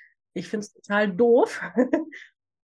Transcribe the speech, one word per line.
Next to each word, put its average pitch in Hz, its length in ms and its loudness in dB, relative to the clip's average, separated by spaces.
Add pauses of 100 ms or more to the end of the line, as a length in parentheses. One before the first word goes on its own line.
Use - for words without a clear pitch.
(340)
Ich - 160 -12
find's 208 220 -8
total 202 400 -2
doof, 240 480 2 (160)
<laughs> 254 360 -2 (520)